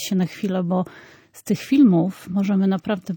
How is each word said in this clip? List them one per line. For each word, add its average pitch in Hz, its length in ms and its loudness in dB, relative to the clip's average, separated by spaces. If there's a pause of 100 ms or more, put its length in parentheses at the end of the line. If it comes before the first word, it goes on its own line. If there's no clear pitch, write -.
się 196 120 -4
na 180 100 0
chwilę, 185 380 -6
bo 185 200 -2 (480)
z - 100 -20
tych - 160 -2
filmów 190 720 2
możemy 196 360 0
naprawdę 190 500 -4